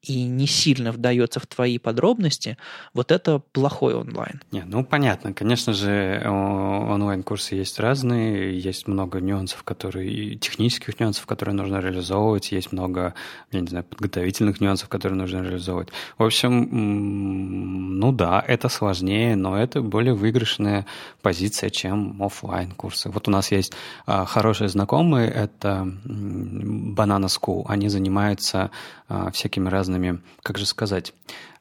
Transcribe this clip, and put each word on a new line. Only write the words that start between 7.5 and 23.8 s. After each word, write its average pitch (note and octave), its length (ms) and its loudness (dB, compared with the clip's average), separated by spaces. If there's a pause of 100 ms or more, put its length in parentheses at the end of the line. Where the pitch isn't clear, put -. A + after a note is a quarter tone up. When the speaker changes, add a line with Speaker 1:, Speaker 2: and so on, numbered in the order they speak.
Speaker 2:
есть F#2+ 260 -4
разные, A2 800 0
есть F#2 260 -6
много F#2+ 340 -2
нюансов, F#2+ 420 -2
которые, F#2+ 500 -6
и G#2 240 -6
технических - 640 -2
нюансов, G#2+ 240 0
которые G2+ 300 -2
нужно G2 260 -2
реализовывать, F#2+ 720 0
есть F#2 180 -4
много, F2+ 440 -2 (360)
я F#2+ 100 -2
не F2 60 -2
знаю, F2 180 -4
подготовительных F#2+ 760 0
нюансов, G2 300 0
которые F#2+ 260 -2
нужно F#2 240 -4
реализовывать. F2+ 480 -4 (300)
В - 40 4
общем, A#2+ 480 4
м, F#2+ 1300 -2
ну A#2+ 140 4
да, F#2+ 340 2
это B2 220 2
сложнее, G#2 680 2
но F#2+ 200 0
это A#2+ 240 0
более A#2 320 2
выигрышная G#2 720 2 (380)
позиция, F#2+ 480 0
чем G2 520 -2
офлайн-курсы. - 840 -6
Вот - 180 -4
у G#2+ 40 2
нас G2 220 4
есть, F#2+ 200 2 (320)